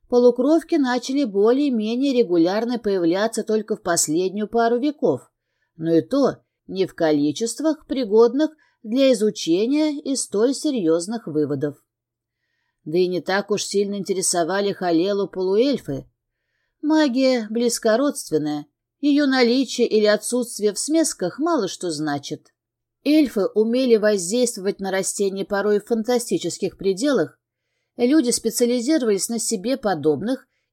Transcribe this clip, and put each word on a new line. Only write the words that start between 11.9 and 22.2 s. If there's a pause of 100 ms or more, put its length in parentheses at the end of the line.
Да
и
не
так
уж
сильно
интересовали
Халелу
полуэльфы. (720)
Магия
близкородственная, (340)
её
наличие
или
отсутствие
в
смесках
мало
что
значит. (500)